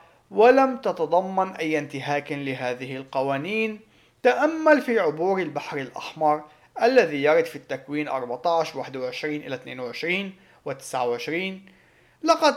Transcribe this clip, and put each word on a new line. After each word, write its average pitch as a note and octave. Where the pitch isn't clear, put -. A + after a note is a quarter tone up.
ولم B3+
تتضمن F#3
أي D#3
انتهاك C#3
لهذه C3
القوانين. C#3+
تأمل D4+
في A3+
عبور F3
البحر D3
الأحمر D3+
الذي G3+
يرد D#3+
في D#3+
التكوين C#3+
أربعتاش C3
واحد C3
وعشرين C#3
إلى C#3
اثنين B2+
وعشرين F3+
وتسعة C3
وعشرين. F3
لقد D#4+